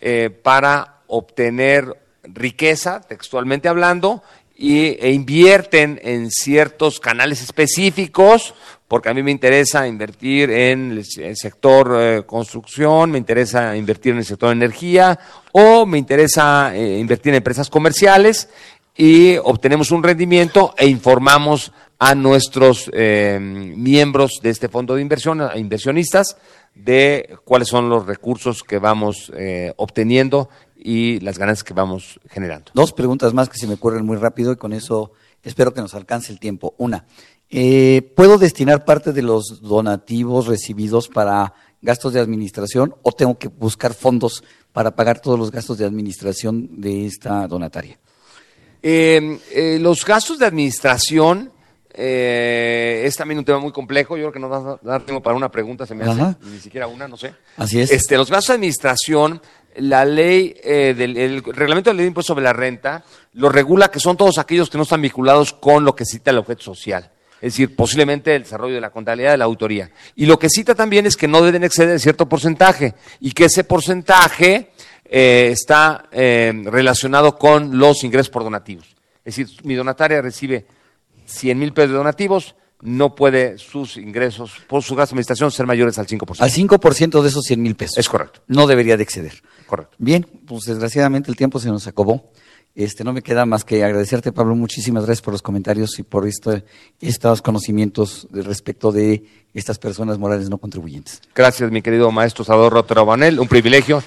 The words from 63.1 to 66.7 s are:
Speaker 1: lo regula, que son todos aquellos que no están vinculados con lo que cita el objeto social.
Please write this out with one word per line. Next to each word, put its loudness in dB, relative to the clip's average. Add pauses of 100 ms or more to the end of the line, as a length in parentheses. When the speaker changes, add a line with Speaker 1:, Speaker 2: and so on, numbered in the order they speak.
Speaker 1:
lo 0
regula, 4
que -6
son 0
todos 2
aquellos -2
que -10
no -2
están -2
vinculados 2
con 2
lo 2
que -8
cita -4
el 2
objeto -8
social. -12 (300)